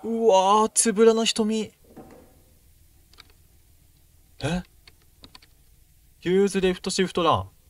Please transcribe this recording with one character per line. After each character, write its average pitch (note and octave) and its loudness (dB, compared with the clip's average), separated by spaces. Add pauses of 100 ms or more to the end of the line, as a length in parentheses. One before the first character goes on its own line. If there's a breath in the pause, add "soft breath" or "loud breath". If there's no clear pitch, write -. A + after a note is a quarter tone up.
う A3+ -2
わ G3 4
ぁ、 A3+ -6
つ - 0
ぶ G#3+ 4
ら A3+ 6
な A3+ -2
瞳。 A3 -4 (2750)
え？ F3 -6 (1600)
ユ F#3 0
ー - -4
ズ F#3+ -4
レ F#3 -2
フ - -12
ト G3 -8
シ F#3+ -2
フ - -12
ト F3 -4
ラ D3 2
ン。 F#2+ -8 (200)